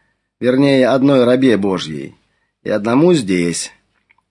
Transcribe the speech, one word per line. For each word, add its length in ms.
вернее, 500
одной 360
рабе 320
Божьей, 580
и 80
одному 420
здесь. 580